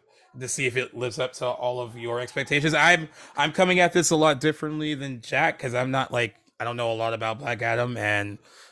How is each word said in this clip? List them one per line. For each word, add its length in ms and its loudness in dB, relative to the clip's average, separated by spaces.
to 100 -10
see 180 -2
if 100 -2
it 180 -4
lives 240 -6
up 160 -2
to 140 -6
all 320 -4
of 180 -10
your 220 -4
expectations. 540 0
I'm, 340 6
I'm 160 0
coming 260 4
at 140 6
this 180 4
a 60 4
lot 240 4
differently 520 -2
than 280 -8
Jack, 380 0
'cause 140 -4
I'm 180 0
not, 200 -2
like, 240 -2
I 60 -4
don't 120 -4
know 140 0
a 20 0
lot 200 -2
about 260 -4
Black 220 -4
Adam, 360 0
and, 400 0